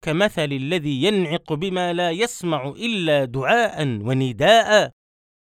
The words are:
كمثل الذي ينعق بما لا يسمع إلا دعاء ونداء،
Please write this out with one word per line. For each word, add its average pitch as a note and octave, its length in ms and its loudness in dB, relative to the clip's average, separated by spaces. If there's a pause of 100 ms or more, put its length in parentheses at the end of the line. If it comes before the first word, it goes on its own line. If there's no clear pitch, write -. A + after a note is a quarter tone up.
كمثل D#3+ 480 0
الذي C#3+ 500 -2
ينعق E3+ 500 0
بما F3+ 400 -2
لا F3 180 0
يسمع E3 580 -2
إلا E3 560 0
دعاء D#3 640 -2
ونداء، C3 1040 2 (560)